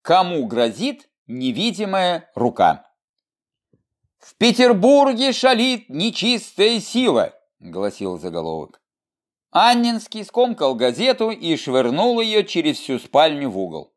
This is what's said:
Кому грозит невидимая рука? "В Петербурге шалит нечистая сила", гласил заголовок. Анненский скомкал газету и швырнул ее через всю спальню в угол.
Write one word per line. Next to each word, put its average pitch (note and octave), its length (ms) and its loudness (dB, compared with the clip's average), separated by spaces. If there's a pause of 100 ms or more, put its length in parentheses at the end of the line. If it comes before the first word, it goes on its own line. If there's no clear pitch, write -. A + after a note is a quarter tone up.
Кому F3 460 0
грозит A#2 640 -4 (160)
невидимая F3+ 1080 -4
рука? - 540 0 (1300)
"В - 180 -20
Петербурге B3 960 4
шалит B3 580 0
нечистая G#3+ 880 -2
сила", F#3+ 560 0 (240)
гласил F#2 580 -6
заголовок. D#2+ 640 -8 (720)
Анненский A3+ 720 0
скомкал G#3+ 520 -2
газету F#3 540 0
и E3 260 -4
швырнул C#3+ 640 0
ее G#3+ 240 0
через D3+ 340 -2
всю B2+ 220 -6
спальню C#3+ 500 0
в F#2+ 80 -6
угол. E2 380 -6